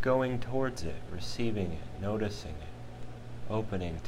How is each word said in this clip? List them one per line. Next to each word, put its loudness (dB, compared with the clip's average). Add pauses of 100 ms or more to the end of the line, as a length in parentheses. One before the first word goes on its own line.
going 6
towards 2
it, 0 (160)
receiving 2
it, -6
noticing -2
it, -6
opening 0